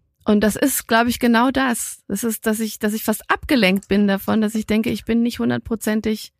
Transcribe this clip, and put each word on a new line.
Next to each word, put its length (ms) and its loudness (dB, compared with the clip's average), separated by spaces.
Und 160 4
das 160 2
ist, 320 0
glaub 180 4
ich, 120 -2
genau 320 4
das. 580 -2
Das 160 -4
ist, 220 -4
dass 140 0
ich, 180 -6
dass 140 -2
ich 120 -6
fast 260 -4
abgelenkt 580 0
bin 180 2
davon, 340 0
dass 140 -2
ich 120 -2
denke, 240 0
ich 140 -6
bin 180 0
nicht 160 -2
hundertprozentig 1000 -4